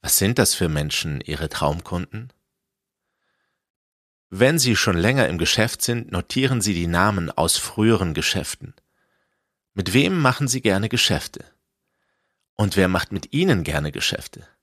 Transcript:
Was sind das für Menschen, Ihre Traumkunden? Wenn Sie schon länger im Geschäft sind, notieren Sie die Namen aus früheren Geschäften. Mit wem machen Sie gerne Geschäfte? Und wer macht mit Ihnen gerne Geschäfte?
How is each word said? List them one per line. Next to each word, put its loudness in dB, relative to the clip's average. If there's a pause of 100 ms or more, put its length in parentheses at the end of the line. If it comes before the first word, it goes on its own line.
Was 0
sind 2
das 4
für 0
Menschen, -4
Ihre -6
Traumkunden? -6 (2000)
Wenn 2
Sie 4
schon 2
länger 2
im -2
Geschäft 0
sind, -4
notieren -2
Sie 0
die -2
Namen 2
aus 0
früheren 2
Geschäften. -4 (1000)
Mit -4
wem 2
machen 2
Sie -2
gerne 2
Geschäfte? -2 (1080)
Und 2
wer 4
macht 0
mit -8
Ihnen 2
gerne -4
Geschäfte? -6 (180)